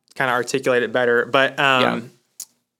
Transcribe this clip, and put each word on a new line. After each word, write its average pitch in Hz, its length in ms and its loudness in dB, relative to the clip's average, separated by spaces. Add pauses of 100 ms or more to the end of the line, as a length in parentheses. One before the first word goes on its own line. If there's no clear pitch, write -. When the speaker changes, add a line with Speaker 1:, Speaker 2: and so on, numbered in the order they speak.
(140)
Speaker 1:
kinda 127 180 -2
articulate 123 500 -2
it 110 100 -4
better. 120 340 2
But, 135 320 0
um, 135 240 2
Speaker 2:
Yeah. 120 180 0 (800)